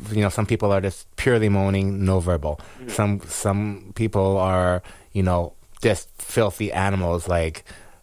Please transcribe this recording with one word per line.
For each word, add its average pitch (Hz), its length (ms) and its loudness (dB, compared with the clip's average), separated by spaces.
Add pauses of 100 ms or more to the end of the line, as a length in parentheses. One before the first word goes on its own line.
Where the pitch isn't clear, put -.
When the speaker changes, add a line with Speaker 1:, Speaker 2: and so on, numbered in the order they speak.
(120)
Speaker 1:
you 107 100 2
know, 101 80 4
some 107 160 -2
people 104 260 0
are 98 100 2
just - 340 -6
purely 113 340 2
moaning, 98 540 2
no 95 160 4
verbal. 82 400 -2 (220)
Speaker 2:
Mm. 123 100 -12
Speaker 1:
Some, 101 360 0
some 101 680 -2
people 98 420 2
are, 92 460 2 (300)
you 98 100 0
know, 87 300 0 (280)
just 107 280 2 (120)
filthy 104 500 -2
animals, 92 560 0
like, 82 360 -2 (400)